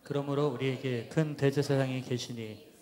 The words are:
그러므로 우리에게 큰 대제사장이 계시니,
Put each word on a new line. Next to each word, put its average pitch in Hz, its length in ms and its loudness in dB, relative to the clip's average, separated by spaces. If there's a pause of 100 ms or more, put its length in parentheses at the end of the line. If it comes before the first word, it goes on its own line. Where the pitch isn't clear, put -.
그러므로 143 440 0
우리에게 127 600 -2
큰 151 260 0
대제사장이 135 680 2
계시니, 117 600 -6 (200)